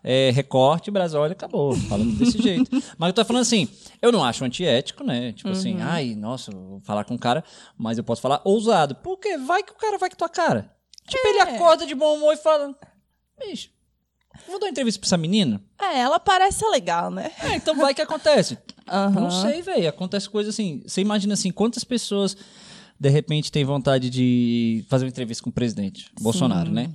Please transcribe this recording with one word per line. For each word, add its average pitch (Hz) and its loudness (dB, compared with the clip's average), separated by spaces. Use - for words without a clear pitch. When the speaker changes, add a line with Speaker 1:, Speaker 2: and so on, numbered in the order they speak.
Speaker 1:
é, 131 2
recorte, 139 2
Brasólia, 165 0
acabou. 147 -2
Falando 214 -2
desse 240 2
jeito. 226 2
Speaker 2:
<laughs> - -18
Speaker 1:
Mas 170 0
eu 185 -2
tô 226 2
falando 247 2
assim, 226 2
eu 233 6
não 196 2
acho 120 0
antiético, 127 -2
né? 123 -4
Tipo - -8
assim, 190 -2
Speaker 2:
Uhum. 175 -4
Speaker 1:
"Ai, 139 -4
nossa, 110 -8
eu 98 -14
vou 95 -16
falar 104 -4
com 127 -8
o 120 -6
cara", 127 0
mas 113 -4
eu - -6
posso - -4
falar 135 0
ousado. 196 2
Por 381 -10
quê? 381 -4
Vai 302 -2
que 392 -14
o - -20
cara 415 -4
vai 370 -2
com - -12
tua 330 -4
cara. 320 -2
Tipo, 523 -2
ele - 2
Speaker 2:
É. 339 2
Speaker 1:
acorda 330 4
de 294 -8
bom 302 2
humor 302 2
e 302 -2
fala, 294 0
"Bicho, 415 -12
vou 370 -10
dar 415 -2
uma 370 -4
entrevista 247 -2
pra - -8
essa 185 2
menina?" 160 0
Speaker 2:
É, 349 0
ela 277 2
parece 381 2
legal, 180 0
né? 190 -6
Speaker 1:
É, 453 -2
então 311 0
vai 277 2
que 294 -4
acontece. 302 2
Speaker 2:
Aham. 196 2
Speaker 1:
Não 180 0
sei, 214 0
velho. 330 0
Acontece 185 -6
coisa 208 -2
assim. 202 -4
Você - -4
imagina 208 0
assim, 185 -2
quantas 233 -2
pessoas, 202 -2
de 135 2
repente, 151 0
têm 147 0
vontade 135 0
de 120 2
fazer 131 0
uma 131 -6
entrevista 123 -8
com - -6
o - -10
presidente 104 -4
Speaker 2:
Sim. - -8
Speaker 1:
Bolsonaro, 139 0
né? 120 -2